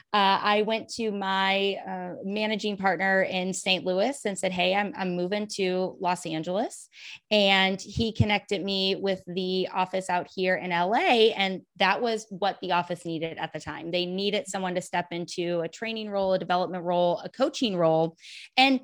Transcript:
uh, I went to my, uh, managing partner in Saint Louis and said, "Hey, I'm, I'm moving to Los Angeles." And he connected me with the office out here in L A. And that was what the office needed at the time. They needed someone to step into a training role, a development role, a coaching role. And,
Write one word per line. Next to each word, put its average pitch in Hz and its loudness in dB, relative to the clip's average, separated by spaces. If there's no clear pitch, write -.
uh, 196 6
I 208 4
went 220 -2
to 220 -2
my, 196 0
uh, 185 -8
managing 208 -2
partner 190 2
in 185 -2
Saint 185 0
Louis 196 0
and 196 -4
said, 185 -2
"Hey, 185 0
I'm, 202 -2
I'm 185 -4
moving 202 -2
to 185 -2
Los 180 -2
Angeles." 170 -4
And 196 4
he 220 -2
connected 202 0
me 190 0
with 190 -2
the 185 -2
office 185 -2
out 180 0
here 185 0
in 180 -4
L 175 2
A. 240 4
And 190 -2
that 190 4
was 226 -2
what 190 -2
the 180 -2
office 175 0
needed 165 -6
at 160 -6
the 156 -8
time. 156 -10
They 180 0
needed 190 -2
someone 185 -4
to 180 -2
step 175 -4
into 175 -4
a 165 -2
training 220 -8
role, 196 0
a 185 2
development 180 -2
role, 175 2
a - -10
coaching 254 0
role. 160 4
And, 262 6